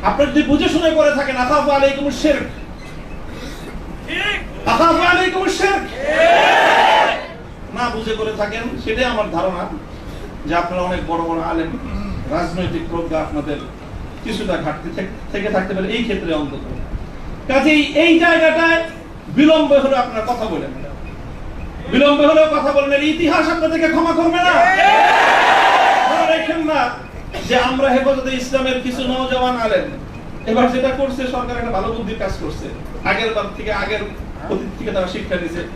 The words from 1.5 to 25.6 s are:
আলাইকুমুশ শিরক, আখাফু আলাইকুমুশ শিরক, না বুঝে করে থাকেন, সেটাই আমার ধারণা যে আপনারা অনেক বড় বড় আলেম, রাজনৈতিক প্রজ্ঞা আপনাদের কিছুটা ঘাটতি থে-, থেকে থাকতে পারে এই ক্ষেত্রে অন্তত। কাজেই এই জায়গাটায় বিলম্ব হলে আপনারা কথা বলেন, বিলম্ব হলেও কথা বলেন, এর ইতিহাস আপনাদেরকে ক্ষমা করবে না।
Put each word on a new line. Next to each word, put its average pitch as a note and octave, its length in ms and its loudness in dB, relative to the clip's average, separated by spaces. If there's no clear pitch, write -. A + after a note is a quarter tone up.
আলাইকুমুশ C#4 520 2
শিরক, D4+ 240 2
আখাফু E4 300 4
আলাইকুমুশ - 460 2
শিরক, G4 240 2
না A#3+ 100 -2
বুঝে A3 260 -4
করে G#3+ 200 -4
থাকেন, G#3+ 240 -4
সেটাই A#3 320 -2
আমার G#3 240 -2
ধারণা F3+ 260 -2
যে D3+ 60 -4
আপনারা F3+ 260 -4
অনেক F3+ 120 -2
বড় E3+ 180 -2
বড় E3 120 -2
আলেম, E3 200 -2
রাজনৈতিক E3+ 560 -4
প্রজ্ঞা E3 340 -4
আপনাদের C#3+ 340 -6
কিছুটা F#3+ 300 -4
ঘাটতি D3+ 320 -6
থে-, F#3+ 180 -6
থেকে G3+ 220 -4
থাকতে F#3 200 -2
পারে F#3+ 200 -2
এই A#3+ 100 -2
ক্ষেত্রে E3+ 260 -4
অন্তত। C#3 240 -6
কাজেই D4 340 4
এই E4+ 100 6
জায়গাটায় E4 580 4
বিলম্ব D4+ 340 6
হলে C4+ 180 4
আপনারা A#3 280 -2
কথা A3+ 240 -2
বলেন, C3+ 180 -6
বিলম্ব C#4+ 280 6
হলেও D#4 260 6
কথা C#4 200 0
বলেন, C#4 160 2
এর C#4+ 120 2
ইতিহাস D#4+ 300 2
আপনাদেরকে D#4+ 400 0
ক্ষমা E4 240 2
করবে E4+ 300 2
না। E4 60 4